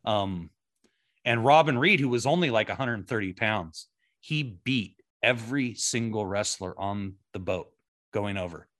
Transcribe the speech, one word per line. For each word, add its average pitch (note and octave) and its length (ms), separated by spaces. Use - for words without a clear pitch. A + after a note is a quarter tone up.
Um, F#2+ 460
and A#2 220
Robin D3+ 320
Reed, D#3+ 240
who C3+ 80
was A#2+ 160
only, D#3+ 240
like, A2 200
a F#2+ 60
hundred A#2 320
thirty G#2 240
pounds, F#2+ 560
he D3+ 240
beat A#2+ 540
every A#2+ 520
single A2 500
wrestler G2 520
on G2 360
the G2+ 80
boat F2+ 320
going G2+ 260
over E2+ 300